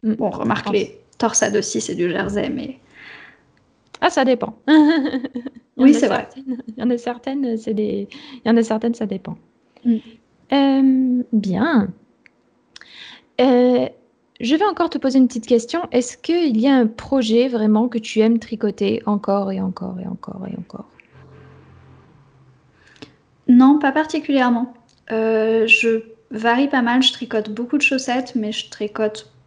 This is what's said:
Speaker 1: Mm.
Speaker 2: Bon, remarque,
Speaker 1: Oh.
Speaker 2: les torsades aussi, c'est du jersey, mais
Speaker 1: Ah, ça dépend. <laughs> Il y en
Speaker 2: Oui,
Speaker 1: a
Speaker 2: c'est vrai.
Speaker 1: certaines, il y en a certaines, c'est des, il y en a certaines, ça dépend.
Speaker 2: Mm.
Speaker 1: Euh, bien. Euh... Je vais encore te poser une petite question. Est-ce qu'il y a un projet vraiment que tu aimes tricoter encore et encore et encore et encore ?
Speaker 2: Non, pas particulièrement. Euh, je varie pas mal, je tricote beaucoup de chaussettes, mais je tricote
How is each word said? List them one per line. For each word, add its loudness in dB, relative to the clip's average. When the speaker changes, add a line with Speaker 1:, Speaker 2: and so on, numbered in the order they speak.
Speaker 1:
Mm. 0
Speaker 2:
Bon, -2
remarque, -4
Speaker 1:
Oh. -2
Speaker 2:
les -4
torsades 0
aussi, -2
c'est -8
du -2
jersey, -4
mais -10
Speaker 1:
Ah, 2
ça 2
dépend. 0
<laughs> -10
Il 4
y 0
en 4
Speaker 2:
Oui, 10
Speaker 1:
a 0
Speaker 2:
c'est 2
vrai. -4
Speaker 1:
certaines, -10
il -16
y -8
en 0
a 0
certaines, -6
c'est -6
des, -4
il -2
y 2
en 6
a 4
certaines, -2
ça -6
dépend. -8
Speaker 2:
Mm. 2
Speaker 1:
Euh, 4
bien. 2
Euh... 4
Je 0
vais 2
encore 0
te -6
poser 0
une 6
petite -6
question. 0
Est-ce -2
qu'il 0
y 2
a 6
un 4
projet 0
vraiment 2
que -4
tu -4
aimes 4
tricoter -4
encore -2
et -4
encore -8
et -10
encore -12
et -10
encore ? -16
Speaker 2:
Non, 8
pas 0
particulièrement. -2
Euh, 0
je 0
varie 0
pas 0
mal, 2
je 2
tricote -6
beaucoup -4
de 0
chaussettes, -2
mais -2
je -10
tricote -6